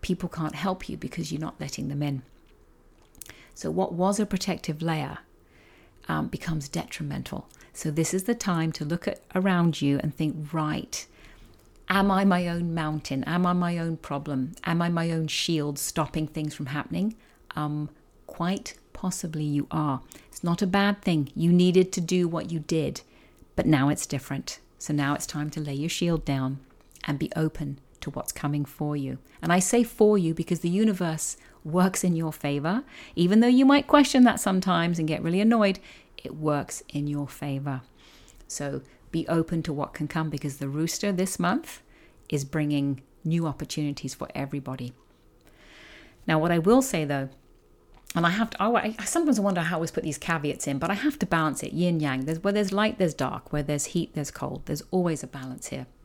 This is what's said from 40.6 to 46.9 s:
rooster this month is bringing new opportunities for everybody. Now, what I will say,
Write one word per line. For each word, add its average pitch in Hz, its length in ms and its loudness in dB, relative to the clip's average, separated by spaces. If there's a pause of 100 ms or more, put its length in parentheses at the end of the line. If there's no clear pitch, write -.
rooster 160 440 -2
this 185 260 -2
month 190 420 -2 (480)
is 139 160 -2
bringing 143 560 0 (240)
new 165 220 0
opportunities 147 680 -4
for - 200 -10
everybody. 139 580 -6 (1300)
Now, 160 120 4
what 170 120 2
I 170 80 4
will 220 240 6
say, 170 220 0